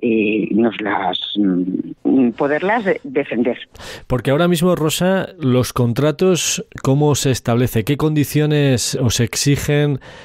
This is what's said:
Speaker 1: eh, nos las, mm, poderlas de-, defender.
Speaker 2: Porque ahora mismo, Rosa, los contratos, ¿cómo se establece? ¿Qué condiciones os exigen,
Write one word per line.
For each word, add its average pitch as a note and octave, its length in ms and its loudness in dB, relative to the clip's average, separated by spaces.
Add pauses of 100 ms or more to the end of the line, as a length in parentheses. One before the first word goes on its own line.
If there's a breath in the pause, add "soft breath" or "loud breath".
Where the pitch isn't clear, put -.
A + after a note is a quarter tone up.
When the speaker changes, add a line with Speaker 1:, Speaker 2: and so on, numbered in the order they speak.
Speaker 1:
eh, A2 520 0
nos G#2+ 280 0
las, G2 560 -4
mm, F#2+ 960 0
poderlas F3+ 560 -2
de-, E3+ 180 -2
defender. B2+ 540 -2 (480 loud breath)
Speaker 2:
Porque B2+ 240 -2
ahora E3 180 2
mismo, F3 280 2
Rosa, F3 520 0 (100)
los B2 360 0
contratos, C#3+ 920 0 (180)
¿cómo C#3+ 340 2
se C3+ 160 0
establece? A#2 520 0
¿Qué C#3+ 140 -2
condiciones D3 960 0
os B2 260 0
exigen, C#3+ 800 0 (240 loud breath)